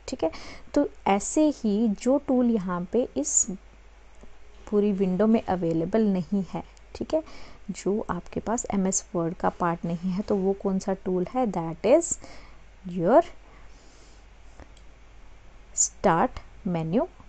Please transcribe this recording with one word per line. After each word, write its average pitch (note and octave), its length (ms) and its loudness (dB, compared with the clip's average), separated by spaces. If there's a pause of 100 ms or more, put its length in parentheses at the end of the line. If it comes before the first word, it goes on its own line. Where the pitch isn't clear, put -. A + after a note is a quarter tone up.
ठीक - 160 -4
है। D#4+ 60 0 (440)
तो C#4+ 140 4 (180)
ऐसे G3+ 420 2
ही A3+ 400 2
जो A#3+ 280 2 (100)
tool B3 240 4
यहाँ F#3 300 0 (120)
पे B3 140 2 (100)
इस - 300 2 (1200)
पूरी G#3 220 4
विंडो F#3+ 340 4
में A3+ 160 6
available F#3 640 2
नहीं F#3+ 460 0
है, E3 100 -6 (320)
ठीक - 200 -6
है, D#4 80 2 (480)
जो G3 280 -2 (120)
आपके - 300 -6
पास A3 340 -4
एमएस F#3+ 300 0 (120)
Word E3+ 220 -2
का F#3 100 0
part E3+ 360 -2
नहीं E3+ 260 -2
है, F#3 120 -2
तो G#3 140 0
वो F#3+ 160 2 (100)
कौन F#3+ 160 0
सा F#3+ 160 -2 (100)
tool F3+ 300 0
है, B3+ 120 2
that E3+ 400 -4 (100)
is E4+ 180 2 (840)
your G#3+ 240 6 (2500)
start - 680 2 (280)
menu F3 380 0 (220)